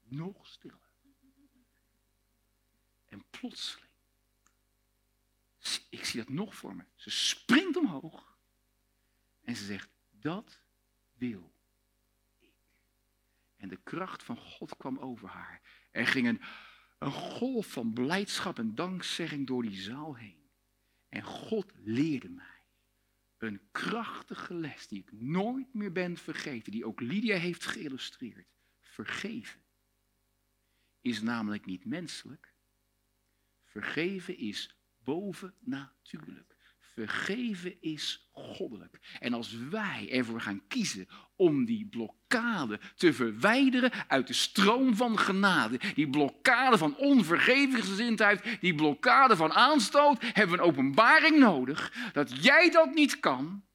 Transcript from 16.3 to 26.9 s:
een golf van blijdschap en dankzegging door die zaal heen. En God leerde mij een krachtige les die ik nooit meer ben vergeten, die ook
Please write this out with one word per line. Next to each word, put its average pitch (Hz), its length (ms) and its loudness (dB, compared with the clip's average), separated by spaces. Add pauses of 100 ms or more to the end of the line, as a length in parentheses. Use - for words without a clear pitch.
een 139 140 -6
golf 226 540 -6
van 117 260 -6
blijdschap 170 680 -4
en 110 160 -6
dankzegging 160 720 -8
door 127 160 -4
die 98 180 -8
zaal 135 360 -12
heen. 107 340 -20 (580)
En - 140 -12
God - 540 -8
leerde 120 520 -2
mij - 360 -20 (760)
een 107 220 -8 (120)
krachtige - 840 -8
les 160 320 -10
die 101 120 -12
ik - 140 -18
nooit 190 640 -6
meer 208 180 -8
ben 180 240 -6
vergeten, 135 560 -12
die 113 120 -8
ook 110 160 -8